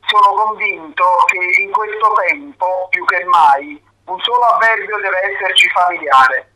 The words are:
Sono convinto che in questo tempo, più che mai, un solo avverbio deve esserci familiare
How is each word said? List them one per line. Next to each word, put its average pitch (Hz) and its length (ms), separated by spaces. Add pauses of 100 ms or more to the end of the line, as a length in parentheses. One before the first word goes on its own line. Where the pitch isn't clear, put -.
Sono 202 280
convinto 180 680 (220)
che 180 340
in 196 120
questo 214 400 (140)
tempo, 185 640
più - 160
che 180 180
mai, 147 580 (220)
un 185 160
solo 240 240
avverbio 226 560
deve 196 320
esserci 190 380
familiare 143 840